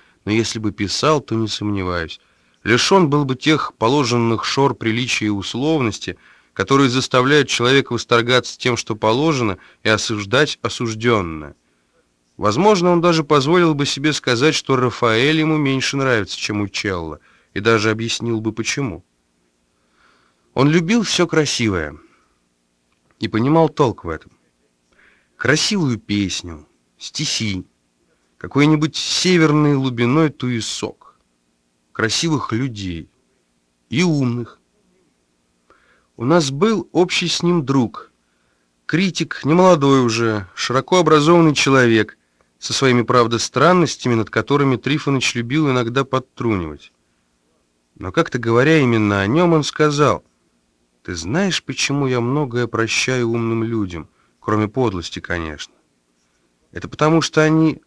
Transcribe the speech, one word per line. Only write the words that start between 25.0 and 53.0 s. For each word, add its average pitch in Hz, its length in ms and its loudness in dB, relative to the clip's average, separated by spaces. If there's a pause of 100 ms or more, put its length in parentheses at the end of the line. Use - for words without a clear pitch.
Красивую 147 600 0
песню, 90 680 -6 (320)
стихи, 107 640 -6 (760)
какой-нибудь 147 580 2
северный 151 800 2
лубиной 135 560 0
туесок, - 880 -8 (720)
красивых 139 600 -2
людей 104 560 -6 (800)
и 170 140 -2
умных. 127 580 -2 (1600)
У 117 80 -8
нас 147 260 2
был 190 420 -2
общий 175 360 0
с - 140 -4
ним 175 220 2
друг, 127 480 -2 (760)
критик, 170 580 -4
немолодой 143 600 4
уже, 110 500 -2
широко 131 440 -2
образованный 156 560 4
человек, 120 640 2 (400)
со - 140 -10
своими, 123 300 2
правда, 117 380 2
странностями, 151 720 2
над 110 160 -2
которыми 135 460 0
Трифоныч 139 580 -2
любил 131 340 -2
иногда 127 360 0
подтрунивать. 104 880 -4 (1040)
Но 90 160 -10
как-то 160 260 -2
говоря 120 400 4
именно 107 420 2
о 98 60 0
нем, 165 260 2
он 156 120 2
сказал: 147 600 0 (800)
«Ты 92 140 -10
знаешь, 151 480 -4
почему 139 420 -4
я 127 140 0
многое 120 480 -2
прощаю 117 640 -2